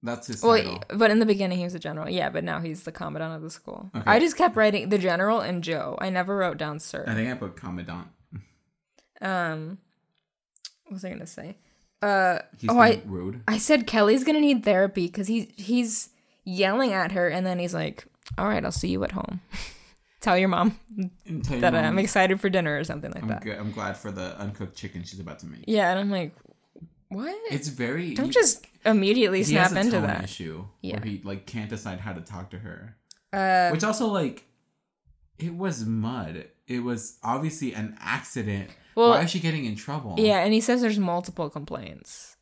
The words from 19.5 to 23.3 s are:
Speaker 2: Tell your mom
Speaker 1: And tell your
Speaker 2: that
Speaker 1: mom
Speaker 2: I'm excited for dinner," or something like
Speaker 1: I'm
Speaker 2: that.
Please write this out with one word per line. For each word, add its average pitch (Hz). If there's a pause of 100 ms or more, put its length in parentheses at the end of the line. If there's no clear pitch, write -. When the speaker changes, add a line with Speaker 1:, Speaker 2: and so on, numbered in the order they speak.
Speaker 2:
Tell 190
your 190
mom 180 (500)
Speaker 1:
And 160
tell -
your 127
Speaker 2:
that 170
Speaker 1:
mom 160
Speaker 2:
I'm 175
excited 196
for 202
dinner," 170
or 147
something 147
like -
Speaker 1:
I'm 110
Speaker 2:
that. -